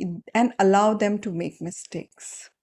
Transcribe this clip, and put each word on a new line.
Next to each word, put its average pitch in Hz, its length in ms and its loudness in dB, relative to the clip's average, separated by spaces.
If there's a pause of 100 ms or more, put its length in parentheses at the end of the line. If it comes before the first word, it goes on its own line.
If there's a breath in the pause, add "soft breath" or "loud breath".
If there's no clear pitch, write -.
(340)
and 240 240 2
allow 202 360 4
them 208 240 0
to 208 140 -8
make 170 280 -8
mistakes. - 920 -14 (120)